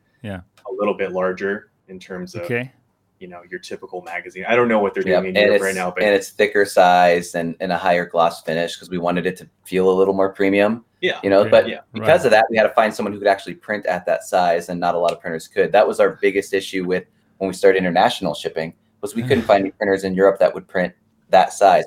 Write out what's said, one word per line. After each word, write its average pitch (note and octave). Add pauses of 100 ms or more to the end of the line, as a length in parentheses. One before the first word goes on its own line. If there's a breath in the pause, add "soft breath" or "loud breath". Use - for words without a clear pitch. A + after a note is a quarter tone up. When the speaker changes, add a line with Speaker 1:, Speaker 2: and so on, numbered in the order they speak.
(220)
Speaker 1:
Yeah. G2 (260)
Speaker 2:
a G2
little G2+
bit F#2
larger F#2 (180)
in F#2
terms F2+
of, E2+
Speaker 1:
Okay. A#2+ (460)
Speaker 2:
you F2+
know, F2
your F2+
typical F#2+
magazine. F2+
I A#2
don't B2
know A2+
what G2
they're F#2+
Speaker 3:
Yep, F2+
Speaker 2:
doing F#2
in -
Speaker 3:
and G#2
Speaker 2:
Europe G#2
Speaker 3:
it's, G2
Speaker 2:
right F#2+
now, F2+
but F#2+
Speaker 3:
and G#2
it's -
thicker G2+
size F2+
and, E2+
and F#2
a F2
higher F2
gloss E2+
finish E2
'cause -
we F2+
wanted F2
it F2+
to - (180)
feel F#2
a -
little F#2+
more F#2+
premium. G2+ (160)
Speaker 2:
Yeah. -
Speaker 3:
You G2+
know, G2
Speaker 1:
Okay. A2
Speaker 3:
but A2+
Speaker 2:
Yeah. - (120)
Speaker 3:
because A#2
Speaker 1:
Right. C#3+
Speaker 3:
of A2+
that, G#2+
we A2+
had G#2+
to G#2
find G#2+
someone G2+
who G#2
could G2+
actually F#2
print G#2
at F2+
that -
size, F2
and F2
not F2
a F2
lot E2+
of -
printers E2
could. F2+
That G#2
was G#2+
our F#2+
biggest G2
issue F#2+
with F2+ (320)
when F#2+
we F#2
started F#2+
international F#2
shipping, E2 (300)
was G#2
we A#2
couldn't B2+
Speaker 1:
<sighs> -
Speaker 3:
find G2+
any F#2+
printers G2
in F#2+
Europe F#2+
that -
would F#2
print F2+ (360)
that F#3+
size -